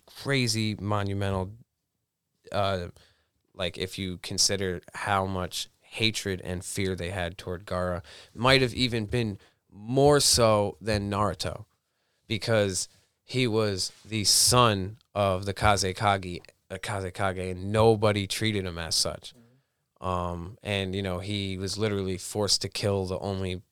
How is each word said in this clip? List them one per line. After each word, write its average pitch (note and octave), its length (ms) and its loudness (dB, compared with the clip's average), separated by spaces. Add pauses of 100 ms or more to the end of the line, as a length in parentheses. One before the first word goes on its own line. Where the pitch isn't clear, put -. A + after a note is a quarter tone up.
crazy A2+ 760 -2
monumental. G2 680 -2 (1000)
Uh, G2 380 -2 (680)
like, F2+ 240 -6
if F#2 200 -6
you F#2 240 -6
consider F#2+ 580 -2 (140)
how G2 320 0
much F#2 420 -6 (120)
hatred G2+ 640 -2
and F2+ 220 -6
fear F#2 320 -4
they F2 140 -6
had F#2 280 -6
toward F#2 280 -10
Gaara, F2+ 360 -4 (320)
might C3 280 4
have A#2+ 120 0
even A#2 320 -2
been A2 320 -2 (320)
more C3+ 500 4
so G#2+ 600 4
than G2+ 300 0
Naruto, G2 540 0 (640)
because G#2 600 0 (360)
he B2+ 220 0
was G#2+ 460 0 (120)
the G#2 200 -2
son A2 720 4 (180)
of G2 300 2
the G2 100 -2
Kazekage, G2 840 2 (300)
uh, F#2+ 60 -10
Kazekage, F#2+ 760 -4
and F#2 200 -6
nobody G#2+ 540 4
treated G#2 400 -2
him E2+ 120 -6
as E2 160 -4
such. - 400 -2 (680)
Um, F2+ 600 -4
and, G2 340 -2
you G2+ 60 -2
know, F2+ 180 -4
he G2 380 -4
was F#2+ 200 -4
literally G2 400 -2
forced - 440 -2
to G2 60 -4
kill G2+ 380 -2
the F#2 140 -4
only F#2+ 520 -4